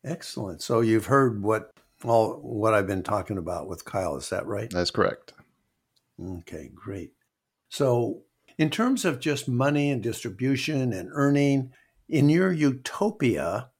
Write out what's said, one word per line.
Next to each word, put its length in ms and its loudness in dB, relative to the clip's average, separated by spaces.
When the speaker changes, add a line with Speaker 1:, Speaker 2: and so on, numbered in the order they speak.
Speaker 1:
Excellent. 580 -10
So 200 2
you've 240 4
heard 380 4
what 260 0
all 380 4
what 320 0
I've 140 4
been 160 -2
talking 340 -4
about 320 -6
with 160 -12
Kyle. 320 -4
Is 120 -10
that 160 -4
right? 240 -6
Speaker 2:
That's 220 -2
correct. 400 -2
Speaker 1:
Okay, 540 -12
great. 380 -12
So 540 0
in 120 2
terms 360 0
of 160 0
just 260 -2
money 420 2
and 140 -2
distribution 880 -2
and 220 -8
earning, 580 2
in 200 4
your 220 4
utopia 1160 0